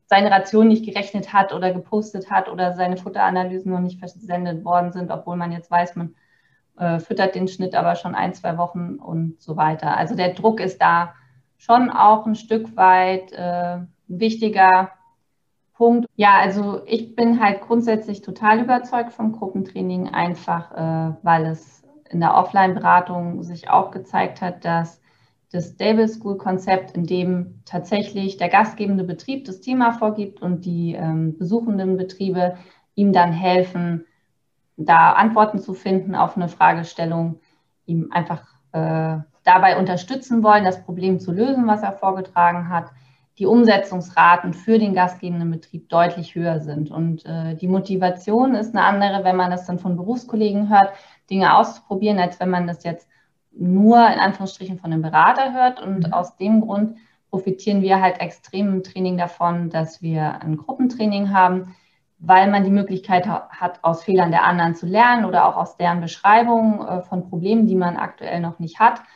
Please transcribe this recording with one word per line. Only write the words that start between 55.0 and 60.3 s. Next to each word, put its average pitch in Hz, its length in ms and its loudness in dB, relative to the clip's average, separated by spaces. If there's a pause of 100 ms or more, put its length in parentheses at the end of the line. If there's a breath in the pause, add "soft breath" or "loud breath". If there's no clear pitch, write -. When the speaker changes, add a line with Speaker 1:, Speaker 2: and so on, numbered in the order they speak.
Speaker 1:
Berater 208 520 2
hört. 254 280 0
Und 190 260 -4
Speaker 2:
Mhm. 175 60 -4
Speaker 1:
aus 175 240 -4
dem 214 240 2
Grund 214 360 -4 (320 loud breath)
profitieren 196 520 -2
wir 190 200 2
halt 180 200 2
extrem 190 520 -6
im 185 100 -4
Training 185 340 -4
davon, 175 520 -4
dass 160 320 -6
wir 160 400 -4